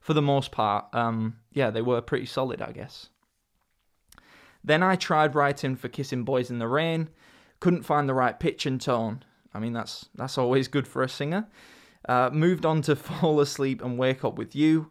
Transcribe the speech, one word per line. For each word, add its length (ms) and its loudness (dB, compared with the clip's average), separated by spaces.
for 140 -2
the 80 4
most 280 2
part, 420 0
um, 440 -2
yeah, 180 0
they 100 -2
were 200 0
pretty 260 -4
solid, 340 -4
I 120 -8
guess. 380 -16
Then 180 4
I 140 4
tried 400 2
writing 400 0
for 120 -10
Kissing 360 -6
Boys 260 0
in 80 -6
the 80 -4
Rain, 420 0
couldn't 240 2
find 240 0
the 60 0
right 260 2
pitch 260 -2
and 140 -2
tone. 420 -2
I 60 -8
mean, 120 -4
that's, 440 -10
that's 220 -6
always 280 4
good 220 -2
for 160 -2
a 40 -2
singer. 380 -4
Uh, 240 2
moved 340 2
on 160 2
to 140 4
<laughs> 0 -
Fall 440 2
Asleep 400 0
and 160 -6
Wake 280 0
Up 120 -4
With 200 -10
You. 340 4